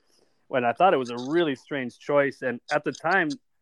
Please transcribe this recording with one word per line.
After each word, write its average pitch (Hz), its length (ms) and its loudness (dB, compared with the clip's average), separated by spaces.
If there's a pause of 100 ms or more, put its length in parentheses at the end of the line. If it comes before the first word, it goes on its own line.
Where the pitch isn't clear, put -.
(480)
when 131 160 -2
I 120 100 0
thought 185 200 6
it 156 40 2
was 127 120 -4
a 120 80 -6
really 143 380 0
strange 127 440 -8
choice. 143 420 0
And 120 180 -4 (120)
at 151 120 0
the 151 80 -4
time, 165 380 0 (320)